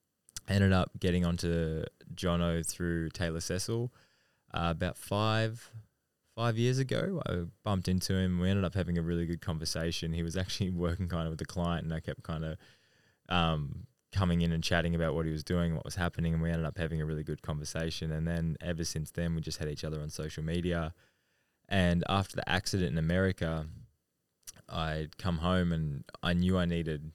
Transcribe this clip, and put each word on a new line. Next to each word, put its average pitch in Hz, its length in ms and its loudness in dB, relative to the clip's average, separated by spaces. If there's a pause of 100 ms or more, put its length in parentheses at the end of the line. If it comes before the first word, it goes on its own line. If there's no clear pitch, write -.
(500)
I - 40 2
ended 98 200 8
up 92 260 4
getting 90 240 2
onto 85 640 0 (280)
Jono 85 520 0
through 82 460 -2
Taylor 82 280 -2
Cecil, 113 540 -4 (600)
uh, 85 180 0
about 85 260 -2
five, 110 760 0 (640)
five 117 200 0
years 123 220 4
ago. 135 480 0
I 87 200 -2 (180)
bumped 98 240 2
into 92 260 2
him. 92 260 2
We 90 100 4
ended 98 140 4
up 85 120 0
having 87 240 2
a - 20 2
really 85 240 0
good 82 160 -2
conversation. 82 720 -2
He 85 80 0
was 85 160 -4
actually 92 320 -2
<laughs> - 20 -2
working 85 380 0
kind 85 160 0
of 80 60 -2
with 80 100 -6
a 80 40 -4
client, 85 380 -2
and 80 100 -4
I 78 60 -2
kept - 220 -8
kind 80 240 -6
of, 80 120 -6 (720)
um, 82 600 0 (260)
coming 87 280 4
in 85 120 2
and 82 100 0
chatting 85 320 2
about 80 200 2
what 82 100 0
he 80 60 0
was 76 120 -4
doing, 85 320 2
what 71 80 -4
was - 120 -8
happening, 85 380 0
and 82 80 2
we 82 100 0
ended 82 140 0
up 76 120 -6
having 80 240 -2
a 76 40 -2
really 78 180 -4
good 73 180 -6
conversation. 80 680 -4
And 80 160 -2
then 82 340 0
ever 85 220 -4
since 78 280 -6
then, 85 240 -2
we 80 60 -2
just 78 160 -6
had 78 100 -4
each 73 160 -6
other 78 160 -4
on 76 100 -8
social 78 340 -8
media. 85 500 0 (760)
And 87 400 4
after 98 280 0
the - 120 -4
accident 92 440 2
in 82 60 0
America, 82 680 2 (1040)
I'd 78 480 -4
come 85 220 -2
home 90 320 2
and 76 320 -2 (200)
I 87 100 2
knew 90 240 4
I - 80 2
needed 78 500 -2